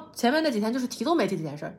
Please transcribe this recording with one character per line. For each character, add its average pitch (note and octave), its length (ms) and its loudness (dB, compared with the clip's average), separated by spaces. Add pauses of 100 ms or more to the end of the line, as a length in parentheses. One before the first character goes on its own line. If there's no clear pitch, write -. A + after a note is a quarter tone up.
(120)
前 A#3+ 200 2
面 D#4 100 2
那 D#4 80 2
几 A3+ 80 0
天 G#3+ 140 0
就 C4 80 -2
是 B3 80 0
提 - 160 -8
都 D#4+ 100 2
没 A3+ 140 4
提 F#3+ 80 -2
这 D#3 80 -4
件 C#3 120 -6
事 D3+ 80 -10
儿， - 140 -8